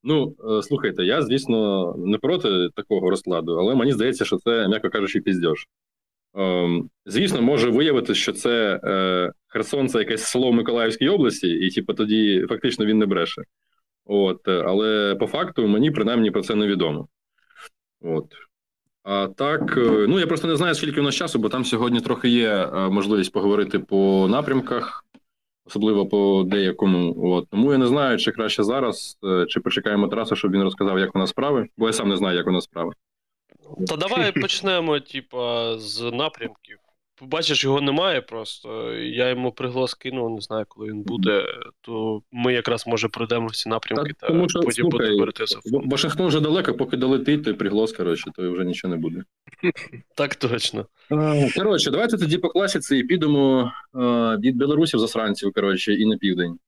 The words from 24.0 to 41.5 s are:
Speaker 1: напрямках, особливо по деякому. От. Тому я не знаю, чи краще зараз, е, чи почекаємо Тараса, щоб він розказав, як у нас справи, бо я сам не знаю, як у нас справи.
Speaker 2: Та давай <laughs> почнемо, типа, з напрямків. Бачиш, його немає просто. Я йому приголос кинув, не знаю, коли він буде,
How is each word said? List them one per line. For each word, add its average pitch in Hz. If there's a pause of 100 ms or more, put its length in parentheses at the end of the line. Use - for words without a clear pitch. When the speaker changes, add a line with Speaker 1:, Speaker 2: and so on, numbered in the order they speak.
Speaker 1:
напрямках, 131 (600)
особливо 104
по 98
деякому. 92 (180)
От. 87
Тому 120
я 135
не 127
знаю, 131
чи 110
краще 107
зараз, 120
е, 92
чи -
почекаємо 101
Тараса, 107
щоб 98
він 98
розказав, 95
як 95
у -
нас 92
справи, 135 (100)
бо 113
я 113
сам 107
не 98
знаю, 90
як 87
у 95
нас 90
справи. 82 (960)
Speaker 2:
Та 160
давай 202
<laughs> 156
почнемо, 180
типа, 117
з 110
напрямків. 113 (440)
Бачиш, 143
його 135
немає 147
просто. 113
Я 120
йому 127
приголос 127
кинув, 127
не 110
знаю, 110
коли 107
він 107
буде, 101 (340)